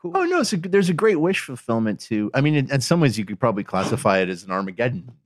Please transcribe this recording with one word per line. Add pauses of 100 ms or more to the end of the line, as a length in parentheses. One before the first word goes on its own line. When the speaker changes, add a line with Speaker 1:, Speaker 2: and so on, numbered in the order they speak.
Speaker 1:
cool."
Speaker 2:
Oh,
no,
it's
a,
there's
a
great
wish
fulfillment
too.
I
mean,
in,
in
some
ways,
you
could
probably
classify
it
as
an
Armageddon (140)